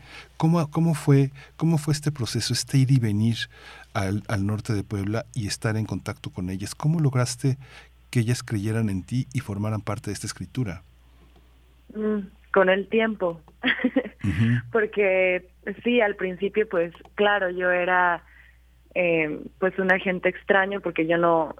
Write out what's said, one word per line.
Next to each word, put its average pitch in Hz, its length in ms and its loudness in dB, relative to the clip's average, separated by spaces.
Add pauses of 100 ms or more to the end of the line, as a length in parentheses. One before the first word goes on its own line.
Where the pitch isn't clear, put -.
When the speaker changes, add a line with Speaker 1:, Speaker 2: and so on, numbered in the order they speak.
(380)
Speaker 1:
¿Cómo, 165 340 2
cómo 165 240 2
fue, 139 360 4 (260)
cómo 160 200 2
fue 151 160 0
este 147 180 0
proceso, 117 420 -4
este - 240 0
ir 131 140 6
y 139 80 6
venir 110 360 2 (580)
al, 101 360 -2
al 98 160 0
norte 107 280 -2
de 98 100 -2
Puebla 104 500 -4
y 101 140 -4
estar 107 280 -2
en 107 100 0
contacto - 440 -8
con 90 200 -6
ellas? 95 240 -8
¿Cómo 160 280 -2
lograste 131 560 0 (540)
que 123 100 2
ellas 120 220 -2
creyeran 110 460 -2
en 92 140 -4
ti 127 300 -4
y 127 80 -2
formaran 104 400 -4
parte - 280 -6
de 101 40 -6
esta 101 140 -8
escritura? 95 560 -8 (1120)
Speaker 2:
Mm, 214 340 -2 (240)
con 190 180 4
el 190 180 2
tiempo. 202 540 -2 (200)
<laughs> - 600 -2
Speaker 1:
Ujú. 113 380 0 (100)
Speaker 2:
Porque 190 760 0 (340)
sí, 240 180 4
al 202 140 2
principio, 196 520 -2
pues, 175 260 0 (220)
claro, 202 340 2
yo 180 200 0
era, 180 540 2 (720)
eh, 160 440 0 (200)
pues, 190 180 0
un 190 140 0
agente 185 380 0
extraño 196 520 0
porque 165 240 -2
yo 170 120 2
no, 165 420 2